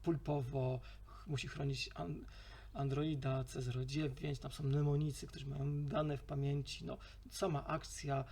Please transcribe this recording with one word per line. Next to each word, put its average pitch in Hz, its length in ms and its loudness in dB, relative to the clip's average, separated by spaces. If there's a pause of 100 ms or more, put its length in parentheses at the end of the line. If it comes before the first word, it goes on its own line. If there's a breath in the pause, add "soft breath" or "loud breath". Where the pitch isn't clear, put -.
pulpowo, 135 760 2 (260 loud breath)
ch-, - 200 -14
musi 139 220 0
chronić 139 460 0
an-, 160 300 -4 (500 loud breath)
androida 139 680 2
C 139 180 -4
zero 123 220 0
dziewięć, 143 540 0
tam - 140 -6
są 156 120 -4
mnemonicy, 143 600 4
którzy - 200 -8
mają 143 420 0
dane 151 280 2
w - 80 -6
pamięci, 143 600 0
no, 170 120 -4 (340 loud breath)
sama 151 360 0
akcja, 143 640 -2